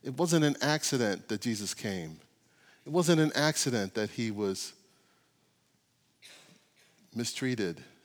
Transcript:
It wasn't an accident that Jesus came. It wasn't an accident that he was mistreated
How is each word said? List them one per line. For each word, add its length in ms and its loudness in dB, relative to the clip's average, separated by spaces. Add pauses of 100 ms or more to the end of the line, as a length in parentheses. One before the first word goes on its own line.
It 120 -8
wasn't 300 4
an 160 2
accident 680 0
that 120 -4
Jesus 320 -4
came. 460 -8 (680)
It 60 -10
wasn't 280 4
an 160 4
accident 600 0
that 160 -2
he 180 -4
was 440 -4 (2500)
mistreated 680 -2 (220)